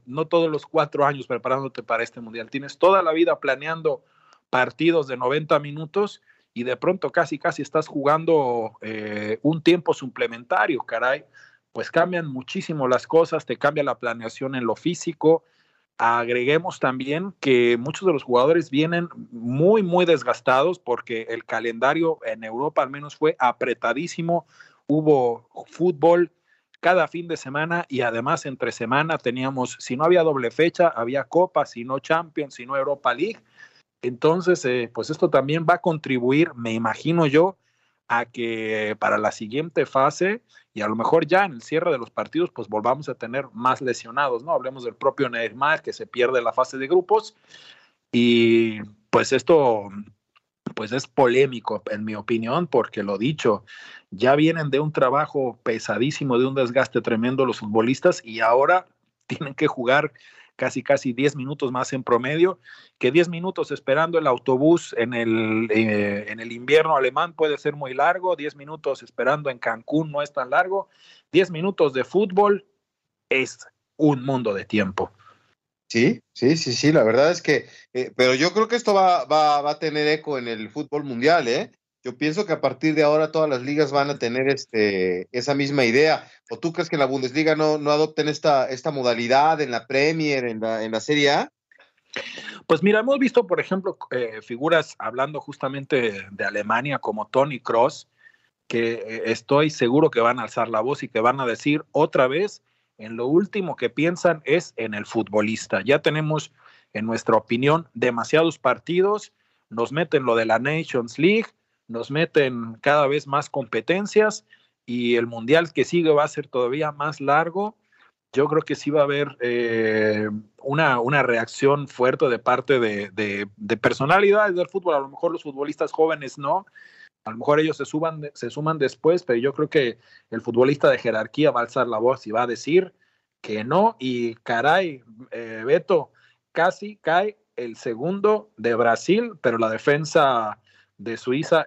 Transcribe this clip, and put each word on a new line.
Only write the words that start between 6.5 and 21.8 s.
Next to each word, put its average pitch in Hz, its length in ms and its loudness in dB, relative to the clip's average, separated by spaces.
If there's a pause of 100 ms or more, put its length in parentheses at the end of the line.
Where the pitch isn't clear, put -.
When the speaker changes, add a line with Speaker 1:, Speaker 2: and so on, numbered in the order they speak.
Speaker 1:
y 120 120 -6
de 123 120 -2
pronto 165 340 -2
casi, 156 280 -2
casi 156 240 -4
estás 156 240 -2
jugando, 143 920 0
eh, 107 600 -6
un 156 220 0
tiempo 165 320 2
suplementario, 131 880 -2
caray. 123 420 -2 (460)
Pues - 180 -8
cambian 170 380 0
muchísimo 143 600 -6
las 123 200 0
cosas, 160 400 2
te 120 100 -4
cambia 147 260 0
la 139 140 -4
planeación 117 560 -8
en 127 120 -4
lo 110 100 -2
físico. 165 680 0 (540)
Agreguemos 123 840 0
también 143 600 -4
que 120 400 4
muchos 151 260 -8
de 180 80 4
los 135 80 -2
jugadores 139 480 2
vienen 170 400 -2 (220)
muy, 139 500 2
muy 180 240 2
desgastados 143 720 2
porque 117 520 -6
el 113 140 -8
calendario 131 800 -2